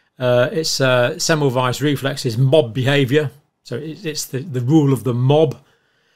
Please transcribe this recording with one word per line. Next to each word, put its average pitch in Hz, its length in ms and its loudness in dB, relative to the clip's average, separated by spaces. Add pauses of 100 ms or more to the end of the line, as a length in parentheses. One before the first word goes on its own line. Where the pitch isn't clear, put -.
(180)
Uh, 123 340 2
it's, - 280 -4
uh, 127 320 2
Semmelweis 135 680 0
reflex 139 460 -4
is 110 100 -2
mob 131 380 2
behaviour. 139 560 0 (320)
So - 140 -10
it, 117 280 -12
it's 151 220 -8
the, 131 140 -8
the 131 200 -8
rule 139 320 4
of 110 120 -2
the 123 100 -2
mob 139 420 2 (600)